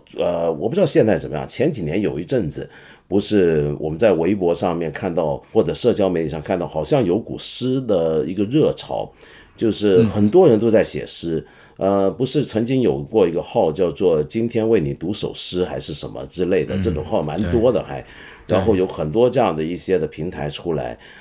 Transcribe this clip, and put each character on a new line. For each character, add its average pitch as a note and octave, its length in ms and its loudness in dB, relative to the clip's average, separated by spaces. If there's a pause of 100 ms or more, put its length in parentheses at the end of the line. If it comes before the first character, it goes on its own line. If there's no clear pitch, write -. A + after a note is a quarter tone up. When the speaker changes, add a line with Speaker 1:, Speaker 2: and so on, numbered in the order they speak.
(180)
Speaker 1:
呃， E2+ 360 0
我 D#2 140 -4
不 B2 60 -6
知 G3 80 0
道 E3+ 60 4
现 D3 180 4
在 F#2+ 140 2
怎 C#2 100 -8
么 D2 80 -6
样， C2+ 100 -8
前 D3 240 -2
几 G2+ 120 -6
年 D#2+ 180 -2
有 D2 180 -2
一 F2 40 -4
阵 F#2+ 260 -2
子， - 180 -8 (400)
不 G2 120 2
是 E2 600 2
我 D#2 80 -6
们 D#2+ 120 -6
在 A2 140 6
微 E2+ 200 2
博 F2 220 2
上 F2 200 -2
面 E2 160 -4
看 F2+ 220 -6
到， D#2 240 0 (140)
或 A2 100 4
者 - 120 0
社 A2+ 200 2
交 F#2+ 160 2
媒 E2 140 0
体 D2+ 60 -4
上 D#2 120 -6
看 F#2 160 -2
到， E2+ 80 -4
好 D#2 180 -4
像 C3+ 220 2
有 F2 140 2
股 C2+ 180 -10
诗 C3 440 -4
的 E2 440 0
一 F2 80 -6
个 G2+ 120 0
热 A#2 300 2
潮， G#1 360 -8 (440)
就 A2+ 160 0
是 G2 340 4
很 G#2 220 2
多 F3 200 8
人 A2+ 120 6
都 A2+ 120 2
在 G2+ 120 6
写 B1+ 220 -8
诗。 E2 400 -6 (320)
Speaker 2:
嗯。 G2 280 2
Speaker 1:
呃， G2 40 2
不 G#2+ 160 -4
是 C3+ 180 0
曾 A2+ 220 -2
经 C3 160 0
有 D2+ 160 2
过 F2 300 2
一 E2+ 40 -2
个 E2 80 -2
号 F2 320 0
叫 E2+ 200 0
做 D#2+ 340 2
“今 A2+ 240 -4
天 A2 180 0
为 A2+ 140 4
你 C#2 140 -4
读 F2 180 -6
首 - 220 -6
诗” F2+ 280 -4
还 C#2+ 160 -6
是 - 140 -8
什 C#2+ 160 -10
么 A#1 160 -12
之 F2 200 -4
类 F2 200 0
的， B1+ 100 -6
Speaker 2:
嗯， G2 60 -2
Speaker 1:
这 F2+ 80 0
种 D#2 160 -4
号 G2+ 160 -2
蛮 D2+ 180 -4 (120)
多 A#2+ 200 4
的 D#2+ 120 0
还， C#2 180 -10 (460)
Speaker 2:
对。 F2 100 2
Speaker 1:
然 F#2+ 80 0
后 A2 100 4
有 F#2 120 2
很 D#2 240 -6
多 A#2+ 180 4
这 C3 100 -2
样 F#2 160 2
的 D#2 80 -2
一 F2 140 -4
些 F#2 220 0
的 D#2 80 -2
平 D#2 200 -8
台 D2 220 -6
出 D#2+ 240 -6
来。 B1 240 -6 (240)